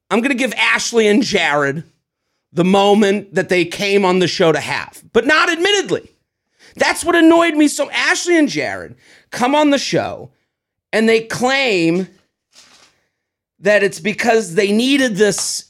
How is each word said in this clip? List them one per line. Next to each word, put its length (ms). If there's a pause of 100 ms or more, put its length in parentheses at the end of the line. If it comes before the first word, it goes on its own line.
I'm 100
gonna 140
give 240
Ashley 500
and 140
Jared 640 (680)
the 120
moment 720
that 140
they 160
came 380
on 140
the 100
show 240
to 80
have, 440 (100)
but 140
not 200
admittedly. 600 (680)
That's 300
what 100
annoyed 380
me. 140
So 240
Ashley 440
and 140
Jared 460 (340)
come 240
on 160
the 80
show, 540 (600)
and 160
they 140
claim 840 (1500)
that 240
it's 160
because 560
they 160
needed 460
this 520